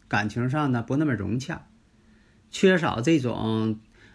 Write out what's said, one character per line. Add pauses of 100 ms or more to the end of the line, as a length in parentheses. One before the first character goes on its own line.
感
情
上
呢
不
那
么
融
洽， (840)
缺
少
这
种， (340)